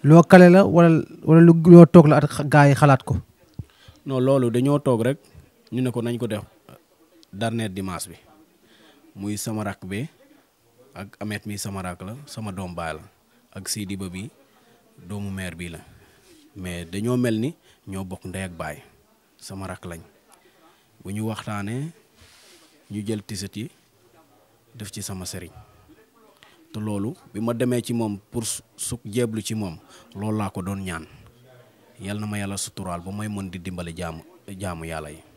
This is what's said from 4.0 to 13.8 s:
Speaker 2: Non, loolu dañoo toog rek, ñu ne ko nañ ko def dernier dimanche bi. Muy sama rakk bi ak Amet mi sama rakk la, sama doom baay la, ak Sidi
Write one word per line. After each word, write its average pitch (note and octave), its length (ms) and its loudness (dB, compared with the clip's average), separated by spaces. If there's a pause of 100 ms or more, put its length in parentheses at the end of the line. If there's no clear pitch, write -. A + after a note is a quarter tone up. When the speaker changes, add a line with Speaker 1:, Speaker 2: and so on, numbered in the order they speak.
Speaker 2:
Non, C3 180 -2
loolu B2+ 280 2
dañoo C#3 280 0
toog A#2+ 220 0
rek, C3 160 -2 (540)
ñu B2 100 -4
ne B2+ 100 -2
ko A#2 100 -6
nañ A#2+ 160 -8
ko A#2 100 -6
def G#2 160 -6 (880)
dernier A2+ 360 -6
dimanche F#2 400 -10
bi. E2+ 60 -20 (1000)
Muy G2+ 220 -8
sama G#2+ 260 -8
rakk G2+ 220 -10
bi G2+ 220 -8 (840)
ak G2 260 -18
Amet G#2 260 -10
mi G#2 120 -12
sama G2 240 -10
rakk F2+ 220 -12
la, G#2 120 -14 (100)
sama A2 260 -12
doom F2+ 240 -10
baay E2 180 -8
la, - 80 -14 (500)
ak F#2+ 160 -16
Sidi G2+ 300 -10